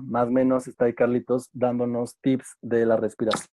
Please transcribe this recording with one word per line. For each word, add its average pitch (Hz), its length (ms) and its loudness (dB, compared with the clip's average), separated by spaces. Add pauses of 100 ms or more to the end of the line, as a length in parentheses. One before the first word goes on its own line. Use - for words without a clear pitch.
más 120 240 0
o 120 40 -2
menos, 131 360 2
está 123 180 -2
ahí 117 80 2
Carlitos 123 600 0
dándonos 120 680 -2
tips - 420 -2
de 117 240 0
la 113 120 4
respiración, 110 600 -2